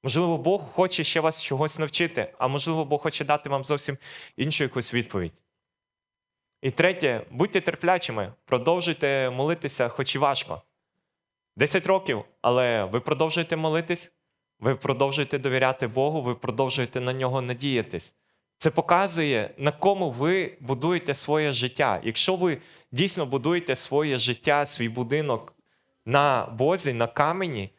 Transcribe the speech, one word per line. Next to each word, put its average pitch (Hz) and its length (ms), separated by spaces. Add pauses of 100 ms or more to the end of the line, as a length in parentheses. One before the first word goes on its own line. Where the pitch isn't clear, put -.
Можливо, 160 340
Бог 170 240
хоче 175 420
ще - 160
вас 160 240
чогось 151 360
навчити, 156 580
а 131 100
можливо, 147 380
Бог 147 160
хоче 151 240
дати 147 240
вам 139 140
зовсім 139 340 (400)
іншу 151 260
якусь 127 300
відповідь. 104 400 (1300)
І 135 100
третє, 160 600
будьте 180 300
терплячими, 165 720 (120)
продовжуйте 139 840
молитися, 135 600
хоч - 260
і - 20
важко. - 440 (960)
Десять 151 300
років, 180 360 (180)
але 120 420
ви 101 160
продовжуєте 156 560
молитись, 160 560 (480)
ви 123 160
продовжуєте 139 640
довіряти 131 480
Богу, 139 340
ви 123 140
продовжуєте 127 680
на 127 120
нього 131 280
надіятись. 123 720 (420)
Це 156 140
показує, 165 880
на 143 140
кому 185 400
ви 160 480
будуєте 143 540
своє 151 380
життя. 123 520
Якщо 185 320
ви 175 220 (340)
дійсно 170 340
будуєте 139 500
своє 143 420
життя, 143 480
свій 117 240
будинок 123 640 (520)
на 135 400
Бозі, 139 480
на 117 140
камені 151 720